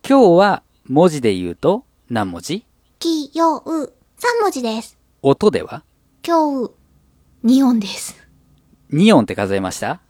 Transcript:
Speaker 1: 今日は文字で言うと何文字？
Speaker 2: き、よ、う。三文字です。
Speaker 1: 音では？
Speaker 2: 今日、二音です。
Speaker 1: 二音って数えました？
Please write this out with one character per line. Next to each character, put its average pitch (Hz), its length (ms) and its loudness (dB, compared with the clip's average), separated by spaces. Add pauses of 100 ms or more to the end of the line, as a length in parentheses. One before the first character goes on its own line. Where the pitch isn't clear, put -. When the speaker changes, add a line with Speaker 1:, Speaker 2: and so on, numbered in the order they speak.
Speaker 1:
今 269 120 4
日 214 120 8
は 190 320 4 (220)
文 160 240 4
字 151 120 -4
で 107 140 0
言 90 160 -6
う 87 40 -10
と 190 300 -2 (240)
何 107 220 -4
文 85 100 -12
字？ 190 240 -10 (340)
Speaker 2:
き、 320 380 -4
よ、 330 280 0
う。 311 280 -8 (240)
三 466 240 -2
文 392 100 0
字 269 100 -8
で 226 200 -6
す。 - 160 -20 (240)
Speaker 1:
音 139 300 2
で 92 100 -6
は？ 120 220 -14 (420)
Speaker 2:
今 302 420 -2
日、 - 40 -14 (720)
二 262 200 4
音 247 160 2
で 196 80 -6
す。 - 280 -14 (760)
Speaker 1:
二 196 240 4
音 127 100 4
っ - 20 -2
て 92 100 -10
数 98 200 -2
え 95 40 -2
ま 92 120 -6
し - 80 -12
た？ 127 300 -8